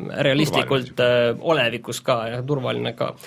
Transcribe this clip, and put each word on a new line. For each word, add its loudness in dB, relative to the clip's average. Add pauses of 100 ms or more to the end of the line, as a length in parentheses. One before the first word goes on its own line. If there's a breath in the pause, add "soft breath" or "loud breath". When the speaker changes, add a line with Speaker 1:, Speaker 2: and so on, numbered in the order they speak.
(260)
Speaker 1:
realistlikult, 2
Speaker 2:
Turvaline. 4
Speaker 1:
äh, -10
olevikus -2
ka 2 (140)
ja -6
turvaline -2
ka. -4 (160 loud breath)